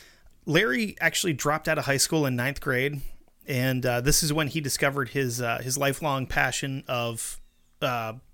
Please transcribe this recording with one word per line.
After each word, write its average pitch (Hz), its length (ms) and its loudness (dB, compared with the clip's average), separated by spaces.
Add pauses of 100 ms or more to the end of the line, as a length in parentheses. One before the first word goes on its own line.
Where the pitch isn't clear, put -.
(460)
Larry 214 540 2
actually 165 320 2
dropped 147 360 0
out 156 100 2
of 127 80 -4
high 139 100 2
school 151 300 2
in 127 100 0
ninth 131 240 -2
grade, 139 400 0 (460)
and, 127 400 0
uh, 123 160 2
this - 200 6
is 151 100 0
when 151 160 0
he 160 120 -4
discovered 139 500 0
his, 127 300 0
uh, 117 180 -2
his 123 200 -4
lifelong 139 480 0
passion 135 640 -2
of, 120 520 -4 (400)
uh, 120 320 -2 (220)